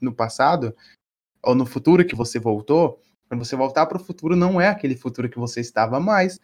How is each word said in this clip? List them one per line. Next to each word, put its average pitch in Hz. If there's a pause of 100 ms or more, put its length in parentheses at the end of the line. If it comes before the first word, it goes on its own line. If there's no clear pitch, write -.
no 127
passado, 123 (680)
ou 127
no 127
futuro 175
que 175
você 117
voltou, 117 (280)
quando 120
você 120
voltar 135
pro 180
futuro, 175
não 180
é 185
aquele 143
futuro 123
que 120
você 120
estava 117
mais. 190